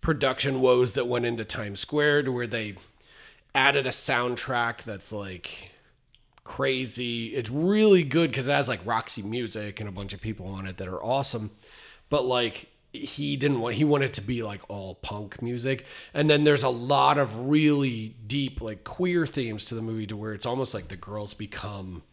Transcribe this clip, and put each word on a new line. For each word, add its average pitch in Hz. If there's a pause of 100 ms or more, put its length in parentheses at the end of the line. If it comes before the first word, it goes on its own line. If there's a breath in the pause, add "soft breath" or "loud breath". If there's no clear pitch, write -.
production 135
woes 127
that 123
went 120
into 117
Times 104
Square 147
to 131
where 120
they 107 (760 loud breath)
added 135
a 127
soundtrack 120
that's, 101
like, 98 (720 loud breath)
crazy. 120
It's 117
really 190
good 143
'cause 127
it 143
has, 143
like, 98
Roxy 113
Music 107
and 104
a 98
bunch 98
of 95
people 110
on 95
it 92
that 95
are 92
awesome. 120 (600 loud breath)
But, 135
like, 123 (260)
he 143
didn't 135
want, 113
he 143
wanted 143
to -
be, 117
like, 101
all 95
punk 104
music. 123 (260 loud breath)
And 151
then 147
there's 147
a 135
lot 135
of 123
really 139 (100)
deep, 131
like, 107
queer 175
themes 113
to 117
the 110
movie 110
to 107
where 107
it's 101
almost 123
like 101
the 98
girls 104
become 98 (100)